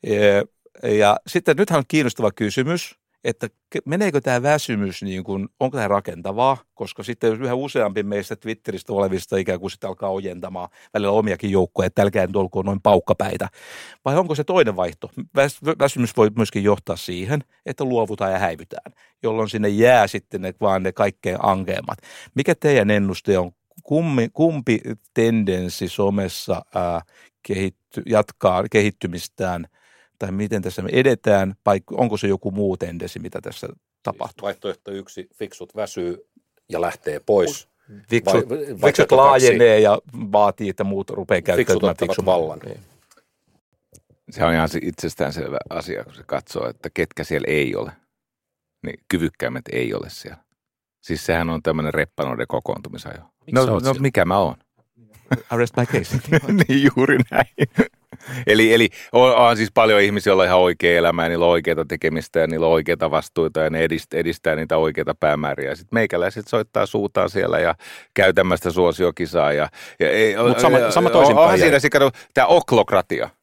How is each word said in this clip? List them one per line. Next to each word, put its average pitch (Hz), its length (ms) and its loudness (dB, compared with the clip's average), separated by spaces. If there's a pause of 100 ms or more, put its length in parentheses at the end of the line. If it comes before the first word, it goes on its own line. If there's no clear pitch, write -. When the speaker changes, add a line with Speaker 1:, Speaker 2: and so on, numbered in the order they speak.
Speaker 1:
Ja, 104 880 0
ja 104 260 4 (100)
sitten 170 300 0
nythän 165 220 0
on 131 100 0
kiinnostava 123 440 0
kysymys, 131 640 -4 (300)
että 120 220 -6
ke-, - 380 -12
meneekö 160 360 -2
tää 123 220 0
väsymys, 113 600 -2
niin 95 220 -8
kuin, 98 240 -6 (120)
onko 131 160 -4
tää 107 120 -4
rakentavaa, 101 680 -2 (180)
koska - 280 -12
sitten 113 400 -2
yhä 123 120 -4
useampi 113 480 -2
meistä 101 340 -6
Twitteristä 107 560 -10
olevista 98 440 -2
ikään 92 240 -4
kuin 95 100 -8
sitten - 180 -12
alkaa 95 220 -8
ojentamaan 92 580 -8 (260)
välillä 101 180 0
omiakin 104 380 0
joukkoja, 92 360 0
että 101 160 0
älkää 98 240 2
nyt 98 100 -6
olkoon 95 300 -2
noin 98 140 -4
paukkapäitä. 98 680 0 (560)
Vai 135 120 0
onko 170 180 0
se 143 100 -4
toinen 139 320 2
vaihto? 90 340 -6 (260)
Väs-, 139 300 0
vä-, 156 120 -2
väsymys 131 380 -2
voi 107 200 6
myöskin 104 280 -2
johtaa 95 320 0
siihen, 95 440 -6 (260)
että 139 180 -8
luovutaan 104 480 -2
ja 92 60 -2
häivytään, 87 540 -8 (300)
jolloin 110 260 -4
sinne 107 200 -2
jää 113 380 6
sitten 98 360 -10
ne, 92 180 -8
vaan 95 220 0
ne 92 100 -4
kaikkein 95 500 -4
ankeammat. 95 560 -4 (360)
Mikä 139 200 0
teidän 123 360 2
ennuste 98 480 0
on? 90 120 -2 (320)
Kummi-, 147 500 -2
kumpi 147 480 0 (340)
tendenssi 98 760 -2
somessa, 98 720 -4 (120)
ää, 87 260 -2 (480)
kehitty-, 98 580 -8
jatkaa 104 640 0
kehittymistään? 92 960 -2 (520)
Tai 95 140 -8
miten 101 300 -4
tässä 92 200 -8
me 92 100 -6
edetään, 107 640 2 (120)
vai 98 140 2 (100)
onko 113 260 -2
se 104 120 -4
joku 98 220 -2
muu 98 260 -4
tendenssi, 87 420 -10
mitä - 220 -12
tässä - 280 -14 (340)
tapahtuu? - 440 -10
Speaker 2:
Vaihtoehto 101 440 -10
yksi, 98 440 -14
fiksut - 420 -14
väsyy 92 500 -8 (420)
ja 82 120 -4
lähtee 78 460 -6
pois. 92 420 0 (420)
Speaker 1:
Fiksut, 110 240 0
Speaker 2:
Vai, - 140 0
vai 147 100 -6
Speaker 1:
fiksut 139 240 -8
Speaker 2:
vaihtoehto 147 340 4
kaksi. 139 120 8
Speaker 1:
laajenee 120 520 6
ja 104 180 6 (340)
vaatii, 104 360 2
että 95 160 -4
muut 98 260 -4
rupeaa 98 260 -2
Speaker 2:
Fiksut 87 200 0
Speaker 1:
käyttäytymään 95 340 2
Speaker 2:
ottavat 87 200 -4
Speaker 1:
fiksummin. 95 220 -2
Speaker 2:
vallan. 78 320 0
Speaker 1:
Niin. - 160 -14 (1500)
Speaker 3:
Se 95 140 -2
on 82 100 4
ihan 80 140 0
se 78 140 -6
itsestäänselvä 78 760 -6 (120)
asia, 85 340 -10
kun - 100 -20
se - 120 -20
katsoo, - 420 -8
että - 260 -14
ketkä 80 300 -6
siellä 78 240 -4
ei 69 280 -2
ole, 58 160 -8 (920)
niin - 120 -14 (100)
kyvykkäimmät 65 640 -4
ei 58 220 -4
ole 50 160 -8
siellä. - 280 -20 (640)
Siis - 240 -8
sehän 85 240 0
on 80 120 -6
tämmönen 78 320 -2
reppanoiden 69 540 -4
kokoontumisajo. - 720 -10 (240)
Speaker 2:
Miksi - 80 -8
Speaker 3:
No, 131 120 4
Speaker 2:
sä 120 60 0
oot 87 100 0
Speaker 3:
no - 40 -2
Speaker 2:
siellä? 135 160 -2
Speaker 3:
mikä 123 220 2
mä 92 140 0
oon? 82 160 0 (1000)
Speaker 1:
I 120 40 -2
rest 120 200 -2
my 120 100 0
case. 107 300 -4 (220)
Speaker 3:
<laughs> 143 140 -2 (160)
Niin, 139 280 2
juuri 135 220 2 (120)
näin. - 160 0 (1000)
Eli, 110 280 6
eli 117 140 4 (240)
on, 123 240 6
on 117 200 6
siis 107 180 -2
paljon 110 260 6
ihmisiä, 101 300 2
joilla 95 120 6
on 90 40 6
ihan 90 120 6
oikea 87 400 4
elämä 85 240 2
ja 82 60 0
niillä 85 160 0
on 85 60 6
oikeita 82 340 0
tekemistä 80 560 -4
ja 80 60 2
niillä 80 200 -2
on 80 60 4
oikeita 80 380 0
vastuita 78 500 -2
ja 78 100 0
ne 80 160 0
edist-, 80 320 -6
edistää 80 380 -2
niitä 80 200 -4
oikeita 78 380 -2
päämääriä. 73 600 -2
Sit 85 180 -16
meikäläiset 98 560 -4
soittaa 107 380 -2
suutaan 98 440 -2
siellä 87 280 -2
ja 82 160 0 (400)
käy 95 180 4
tämmöistä 90 380 2
suosiokisaa. 85 840 0
Ja, 76 160 -2 (320)
ja 78 100 2
ei, 104 260 2
Speaker 2:
Mut 120 240 2
sama, 127 180 4
Speaker 3:
ja, 117 120 2
Speaker 2:
sama 175 180 2
Speaker 3:
on, - 40 0
Speaker 2:
toisinpäin 147 320 6
Speaker 3:
onhan 190 140 4
Speaker 2:
jäi. 175 80 6
Speaker 3:
siinä 143 120 4
se, 139 120 2
kato, 139 200 4 (240)
tää 127 120 4
oklokratia. 98 840 2 (120)